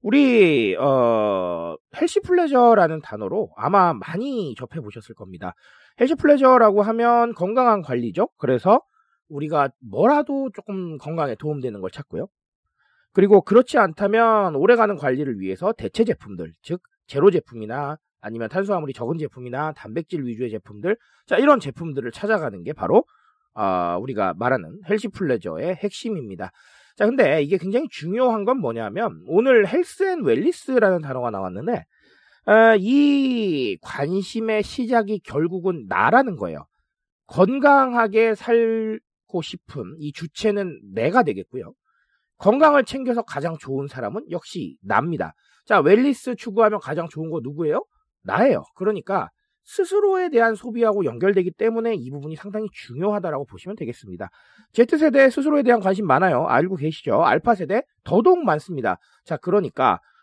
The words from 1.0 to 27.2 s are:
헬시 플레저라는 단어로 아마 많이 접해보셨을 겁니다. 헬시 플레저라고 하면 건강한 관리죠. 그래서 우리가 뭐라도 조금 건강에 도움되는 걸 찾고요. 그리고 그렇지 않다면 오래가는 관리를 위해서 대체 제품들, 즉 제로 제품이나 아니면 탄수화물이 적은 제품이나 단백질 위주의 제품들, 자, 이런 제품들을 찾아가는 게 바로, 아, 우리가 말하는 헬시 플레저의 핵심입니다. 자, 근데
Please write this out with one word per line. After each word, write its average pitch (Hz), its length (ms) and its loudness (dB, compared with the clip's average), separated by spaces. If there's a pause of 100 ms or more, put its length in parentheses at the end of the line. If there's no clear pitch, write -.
헬시 339 260 -2
플레저라는 240 800 4
단어로 107 540 -6
아마 175 380 2
많이 180 600 -6
접해보셨을 113 600 -14
겁니다. 92 380 -12 (460)
헬시 269 160 2
플레저라고 254 640 6
하면 233 520 2
건강한 214 480 0
관리죠. 127 560 -2
그래서 180 440 4 (480)
우리가 147 400 -2 (120)
뭐라도 269 720 0
조금 185 440 -10
건강에 147 380 -6
도움되는 127 460 -8
걸 92 80 -8
찾고요. - 380 -12 (840)
그리고 196 300 6
그렇지 247 360 2
않다면 208 800 2
오래가는 208 420 2
관리를 135 420 -4
위해서 95 340 -4
대체 160 300 -4
제품들, 90 580 -6
즉 175 200 -10 (260)
제로 180 240 4
제품이나 139 680 -8 (240)
아니면 113 280 -10
탄수화물이 180 440 -4
적은 123 240 -6
제품이나 139 560 -8
단백질 151 520 -10
위주의 120 260 -6
제품들, 110 440 -6 (300)
자, 190 120 0
이런 269 220 4
제품들을 139 520 -8
찾아가는 151 520 -4
게 135 100 -10
바로, 208 300 4 (500)
아, 90 440 0
우리가 101 400 -2
말하는 117 500 -2
헬시 208 200 -2
플레저의 127 680 -4
핵심입니다. 127 760 -8 (440)
자, 208 100 0
근데 196 380 2